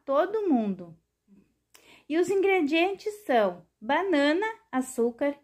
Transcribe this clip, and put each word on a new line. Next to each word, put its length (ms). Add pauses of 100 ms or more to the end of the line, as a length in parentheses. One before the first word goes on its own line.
todo 440
mundo. 460 (1120)
E 120
os 100
ingredientes 960
são 420 (140)
banana, 680 (260)
açúcar 720